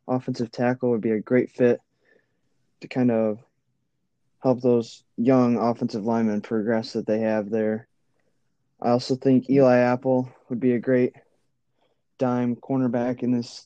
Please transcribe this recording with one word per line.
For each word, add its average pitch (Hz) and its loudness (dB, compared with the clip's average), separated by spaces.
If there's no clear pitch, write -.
offensive 127 -6
tackle, 127 -2
would 117 0
be 113 -2
a 110 0
great 123 0
fit 120 2
to - -16
kind 123 0
of 110 0
help 127 2
those 120 0
young 120 4
offensive 117 -2
linemen 113 -2
progress 110 -4
that 107 -6
they 110 -2
have 110 -2
there. 110 -4
I - -2
also 123 0
think 131 2
Eli 127 6
Apple 127 0
would 123 -8
be 123 2
a 120 0
great 127 0
dime 123 -2
cornerback 127 -2
in 123 -2
this 120 -6